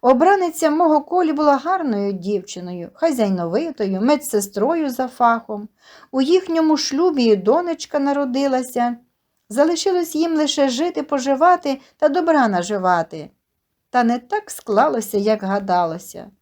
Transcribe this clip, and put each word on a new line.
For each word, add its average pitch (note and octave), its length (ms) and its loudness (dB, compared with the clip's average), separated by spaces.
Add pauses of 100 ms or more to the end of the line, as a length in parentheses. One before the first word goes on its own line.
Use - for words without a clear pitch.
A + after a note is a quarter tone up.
Обраниця E4 640 4
мого D#4 320 2
Колі E4 320 0
була C#4+ 240 4
гарною C4+ 560 -2
дівчиною, F3+ 800 -8
хазяйновитою, G3+ 1080 -2
медсестрою C4 880 0
за B3+ 180 -4
фахом. A#3 640 -2 (420)
У C4 100 0
їхньому D#4+ 560 2
шлюбі C#4+ 460 0
і A3 120 6
донечка D4 640 -2
народилася. B3+ 960 -2 (520)
Залишилось E4 680 0
їм E4 200 0
лише D4 340 0
жити, D#4 340 -4
поживати C#4 760 0 (180)
та D4+ 120 2
добра D#4 380 2
наживати. F3+ 840 -2 (600)
Та B3 140 2
не A#3+ 160 0
так G#4 320 -6
склалося, A3+ 680 -2
як G#3+ 260 0
гадалося. F#3 880 -4 (100)